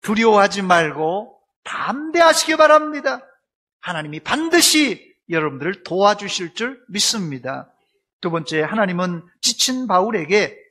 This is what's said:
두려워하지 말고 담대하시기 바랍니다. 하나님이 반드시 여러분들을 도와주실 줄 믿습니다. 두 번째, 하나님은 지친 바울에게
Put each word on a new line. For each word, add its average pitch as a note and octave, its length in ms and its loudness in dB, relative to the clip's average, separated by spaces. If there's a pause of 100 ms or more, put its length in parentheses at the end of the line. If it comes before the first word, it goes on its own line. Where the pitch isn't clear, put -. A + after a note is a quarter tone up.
두려워하지 G3+ 600 2
말고 E3+ 760 0 (240)
담대하시기 D#4+ 920 0
바랍니다. D4+ 680 4 (560)
하나님이 D#3 400 -8
반드시 D4+ 880 0 (220)
여러분들을 D#3 540 -4
도와주실 G3 720 -2
줄 B3 340 -8
믿습니다. C#3 840 -6 (480)
두 F3+ 100 -4
번째, D#3+ 320 -4
하나님은 F3+ 600 -2 (180)
지친 B3+ 460 -4
바울에게 F#3+ 720 0 (120)